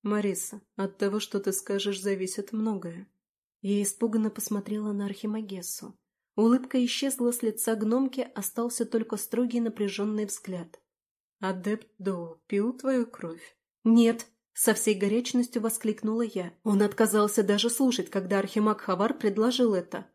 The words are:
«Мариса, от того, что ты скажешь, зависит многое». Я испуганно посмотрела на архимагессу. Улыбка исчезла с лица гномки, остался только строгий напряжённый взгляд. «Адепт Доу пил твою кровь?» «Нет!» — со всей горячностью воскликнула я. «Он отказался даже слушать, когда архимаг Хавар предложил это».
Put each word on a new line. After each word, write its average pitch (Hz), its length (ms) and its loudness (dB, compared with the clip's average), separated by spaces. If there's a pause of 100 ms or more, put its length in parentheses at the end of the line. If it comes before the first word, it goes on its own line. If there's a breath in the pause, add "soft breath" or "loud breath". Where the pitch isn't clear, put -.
«Мариса, 202 580 -2 (140)
от 196 220 -4
того, 202 220 0
что 208 200 -4
ты 190 140 -2
скажешь, 196 480 -4
зависит 196 500 -4
многое». 196 560 -4 (540)
Я 202 200 0
испуганно 220 480 0
посмотрела 208 600 -4
на 202 140 -4
архимагессу. 202 920 -8 (380)
Улыбка 247 500 4
исчезла 240 460 0
с 240 100 -4
лица 220 340 0
гномки, 247 600 0
остался 233 500 -4
только 226 320 -2
строгий 233 440 -2
напряжённый 214 640 -2
взгляд. 175 540 -10 (600)
«Адепт 190 480 -4 (120)
Доу 175 480 -6
пил 208 260 0
твою 254 320 0
кровь?» - 500 -12 (280)
«Нет!» — 226 440 6 (260)
со - 200 4
всей 214 220 2
горячностью 240 680 0
воскликнула 220 600 -2
я. 190 320 -4 (100)
«Он 208 180 4
отказался 208 640 4
даже 208 260 2
слушать, 247 400 2
когда 196 300 0
архимаг 208 420 0
Хавар 202 360 0
предложил 220 560 2
это». 175 420 -4